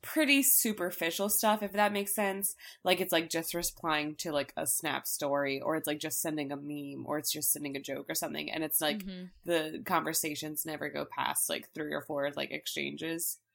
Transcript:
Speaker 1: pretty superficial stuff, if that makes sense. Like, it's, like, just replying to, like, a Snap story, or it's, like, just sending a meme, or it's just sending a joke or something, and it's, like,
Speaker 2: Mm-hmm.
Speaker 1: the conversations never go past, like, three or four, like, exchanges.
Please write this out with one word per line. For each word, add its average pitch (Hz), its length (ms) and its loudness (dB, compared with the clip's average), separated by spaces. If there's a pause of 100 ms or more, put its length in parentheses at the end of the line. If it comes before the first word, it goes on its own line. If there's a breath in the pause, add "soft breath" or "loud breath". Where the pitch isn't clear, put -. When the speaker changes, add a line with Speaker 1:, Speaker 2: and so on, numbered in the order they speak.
Speaker 1:
pretty 277 400 6
superficial 190 880 2
stuff, 214 320 4
if 196 100 -4
that 202 200 4
makes 202 220 0
sense. 196 400 0 (300 loud breath)
Like, 185 160 6
it's, 185 120 2
like, 165 180 4
just 165 240 -2
replying 156 600 0
to, 165 160 -6
like, 143 240 0
a 156 100 -2
Snap 139 400 0
story, 139 540 0
or 160 160 0
it's, 156 100 -2
like, 151 120 -2
just 151 240 -4
sending 151 300 -2
a 143 40 -4
meme, 143 500 -8
or 151 120 -2
it's - 140 -2
just 151 200 0
sending 147 240 -4
a 139 40 -4
joke 139 280 -8
or 160 60 -4
something, 151 360 -2
and 160 140 -2
it's, - 160 0
like, 151 180 2
Speaker 2:
Mm-hmm. 185 260 -8 (200)
Speaker 1:
the 165 400 0
conversations 156 800 0
never 151 240 -4
go 147 160 -4
past, 139 460 -2
like, - 240 -4
three 151 180 -4
or 151 100 -2
four, 143 340 -2
like, 143 160 -4
exchanges. 151 880 -4 (160)